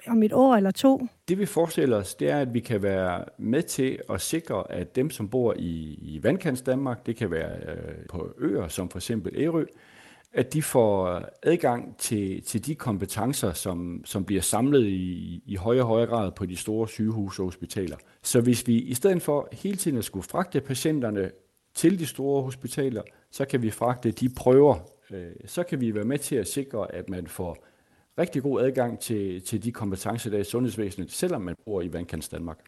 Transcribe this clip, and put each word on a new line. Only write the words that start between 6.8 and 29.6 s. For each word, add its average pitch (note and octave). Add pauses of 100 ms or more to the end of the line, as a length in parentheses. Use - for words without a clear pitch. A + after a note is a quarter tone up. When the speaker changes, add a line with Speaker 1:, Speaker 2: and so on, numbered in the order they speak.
Speaker 2:
det A2+
kan G2+
være, D#2+ (180)
øh, D#2 (160)
på -
øer, C#3
som F2+
for -
eksempel F#2
Ærø, D#3+ (680)
at -
de D#3
får F#2+ (200)
adgang C#3
til, G2
til -
de D3+
kompetencer, G#2
som, F2
som F#2+
bliver F#2+
samlet B2+
i, F2+
i G2+
højere A#2
og A#2
højere A2+
grad G#2+
på G2
de F#2
store A2
sygehuse G#2+
og -
hospitaler. F2 (260)
Så -
hvis A#2
vi A#2
i B2
stedet F3+
for D3
hele G3
tiden C#3+
at G2+
skulle F#2
fragte E3
patienterne B2 (440)
til F3+
de D#3+
store C#3
hospitaler, B2+ (280)
så -
kan B2+
vi A2
fragte A#2+
de B2
prøver. C3 (360)
Øh, F2+ (200)
så -
kan E3
vi A2+
være G#2
med C#3
til C#3+
at G#2+
sikre, B2
at F2+
man F2+
får F2 (640)
rigtig D#3+
god C3
adgang B2
til, G2
til G#2+